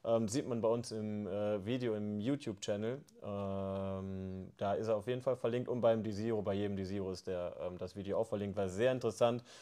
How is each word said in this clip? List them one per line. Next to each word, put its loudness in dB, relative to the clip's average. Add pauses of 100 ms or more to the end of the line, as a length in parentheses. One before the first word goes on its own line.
ähm, 4
sieht 0
man 0
bei 4
uns 2
im, -2
äh, 0
Video, 0
im -2
YouTube-Channel. -2 (240)
Ähm, -4
da 0
ist 0
er 4
auf -4
jeden -2
Fall 0
verlinkt 0
und 0
beim 6
Desiro, 0
bei 0
jedem 0
Desiro -2
ist -8
der, -2
ähm, -4
das -6
Video -2
auch 4
verlinkt, -2
war 2
sehr 4
interessant. 2 (180)